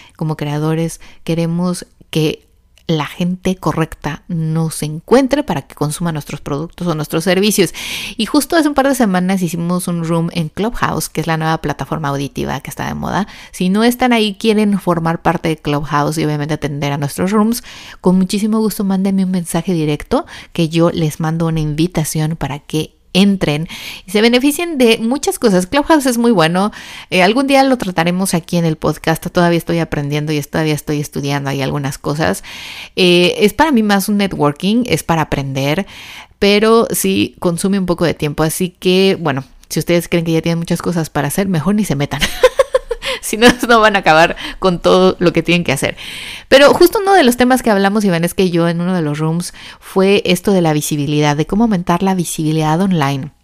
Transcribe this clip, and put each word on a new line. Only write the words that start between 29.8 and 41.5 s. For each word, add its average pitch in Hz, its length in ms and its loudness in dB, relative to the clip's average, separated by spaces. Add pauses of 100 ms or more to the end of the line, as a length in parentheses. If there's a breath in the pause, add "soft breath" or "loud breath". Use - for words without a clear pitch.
y - 20 0
es-, 143 140 -6
todavía 156 240 0
estoy 147 260 -4
estudiando 143 480 -4
ahí 139 140 -4
algunas 143 340 -4
cosas. 170 480 -4 (500 loud breath)
Eh, 175 440 2
es 202 160 2
para 302 180 2
mí 226 100 2
más 202 280 0
un 208 80 2
networking, 190 640 0
es - 180 -2
para 165 200 0
aprender, 143 640 -2 (520 loud breath)
pero 214 520 4
sí 196 480 0
consume 190 400 0
un 185 80 -2
poco 175 180 0
de 151 80 2
tiempo. 151 300 -4
Así 160 260 -2
que, 185 500 2
bueno, 139 260 -4 (260)
si - 80 -4
ustedes 170 320 0
creen 170 160 0
que 170 60 0
ya 160 100 2
tienen 165 160 -2
muchas 170 240 -4
cosas 170 260 -2
para 143 200 -2
hacer, 190 200 -2
mejor 175 260 0